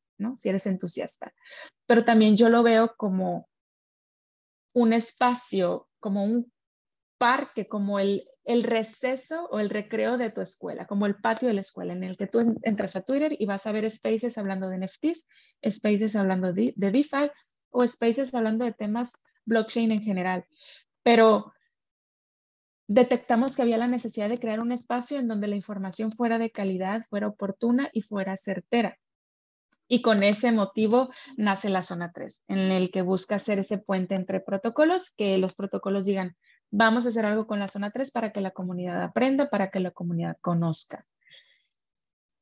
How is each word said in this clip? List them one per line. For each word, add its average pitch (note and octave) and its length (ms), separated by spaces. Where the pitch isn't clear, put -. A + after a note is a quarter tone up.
¿no? A#3+ 200
Si - 100
eres F#3+ 180
entusiasta. - 680
Pero A#3 180
también A3 340
yo A3+ 100
lo A#3 140
veo A3+ 340
como F#3 520
un A#3 220
espacio, A3+ 920
como G3+ 240
un A#3 260
parque, B3 500
como G3+ 300
el, G3 280
el A#3+ 200
receso B3+ 880
o G#3+ 80
el G#3+ 100
recreo G#3+ 480
de A#3+ 140
tu G3 100
escuela, - 460
como G3+ 180
el G3+ 120
patio A3+ 320
de A3 60
la G3 60
escuela, F3+ 320
en F3+ 100
el F#3 140
que G3+ 100
tú A#3 140
en-, A3+ 220
entras G3+ 340
a F#3 80
Twitter D4 340
y A3 60
vas G3 220
a G#3+ 60
ver G#3+ 180
spaces A3+ 480
hablando F#3+ 320
de F#3 60
N F#3 100
F - 140
Ts, D#4+ 280
spaces G#3 460
hablando F#3 380
de, A3 220
de G3 140
DeFi C#4+ 400
o B3 160
spaces A#3+ 480
hablando A3+ 300
de A#3 80
temas A3 400
blockchain A3 480
en G#3+ 80
general. F#3 460
Pero A3 500
detectamos B3 680
que C#4 60
había A#3 160
la A#3+ 100
necesidad A3+ 400
de A#3+ 100
crear A3+ 220
un A#3 100
espacio B3 480
en B3 80
donde G#3 220
la G3+ 80
información G3 560
fuera A3+ 260
de A3+ 140
calidad, G3 580
fuera G#3 160
oportuna A#3 640
y G#3+ 100
fuera G3 340
certera. G3 600
Y A#3+ 140
con G#3+ 200
ese G#3 300
motivo A3 580
nace G#3 320
la F#3+ 140
Zona F3 300
tres, - 340
en F#3+ 120
el F#3+ 340
que F#3+ 100
busca F#3 340
hacer G3+ 220
ese G3 200
puente F#3+ 360
entre F#3 240
protocolos, D4+ 800
que G3 200
los F#3 200
protocolos G3 500
digan, F#3+ 300
"Vamos A3+ 360
a - 20
hacer A3 180
algo G#3+ 220
con G#3 100
la G3+ 80
Zona G3+ 240
tres C4+ 220
para A3+ 180
que G#3 100
la F#3+ 120
comunidad F3+ 500
aprenda, C4+ 480
para G3 200
que F#3+ 100
la F#3 100
comunidad E3+ 500
conozca". E3+ 640